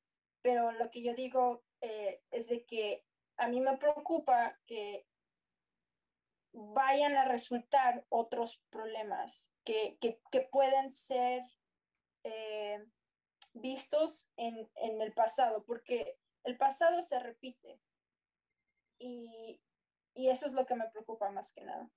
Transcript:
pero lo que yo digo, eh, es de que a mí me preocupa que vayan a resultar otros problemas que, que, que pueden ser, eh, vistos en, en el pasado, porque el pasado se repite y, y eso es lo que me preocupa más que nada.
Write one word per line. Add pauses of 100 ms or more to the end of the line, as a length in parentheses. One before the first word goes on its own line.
(420)
pero
lo
que
yo
digo, (180)
eh, (100)
es
de
que (320)
a
mí
me
preocupa
que (1400)
vayan
a
resultar
otros
problemas (140)
que,
que, (120)
que (100)
pueden
ser, (800)
eh, (680)
vistos
en,
en
el
pasado,
porque (260)
el
pasado
se
repite (1200)
y, (540)
y
eso
es
lo
que
me
preocupa
más
que
nada.